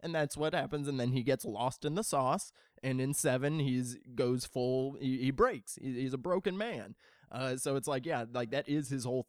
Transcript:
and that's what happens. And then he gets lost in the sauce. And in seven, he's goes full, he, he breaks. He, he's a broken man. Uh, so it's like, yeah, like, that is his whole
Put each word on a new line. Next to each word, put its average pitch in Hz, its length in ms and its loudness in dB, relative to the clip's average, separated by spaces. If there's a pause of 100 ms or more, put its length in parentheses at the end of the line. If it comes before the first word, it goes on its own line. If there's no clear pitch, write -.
and 165 120 -6
that's 151 220 0
what 156 180 0
happens. 143 340 -2
And 139 100 0
then 123 140 2
he 127 100 2
gets 131 220 2
lost 120 400 -2
in 151 100 0
the 202 100 0
sauce. 139 460 2 (320)
And 131 180 0
in 135 140 2
seven, 143 460 2
he's 127 360 0 (180)
goes 123 300 2
full, 131 560 0
he, 131 180 0
he 131 120 2
breaks. 170 500 2
He, 131 120 -4 (100)
he's 131 100 -2
a 135 60 -4
broken 180 400 0
man. 208 360 -6 (380)
Uh, 131 240 -2
so 135 200 0
it's 135 120 -2
like, 135 160 -2
yeah, 151 280 -2
like, 123 180 -2
that 135 180 -2
is 143 220 0
his 131 140 -2
whole 127 240 0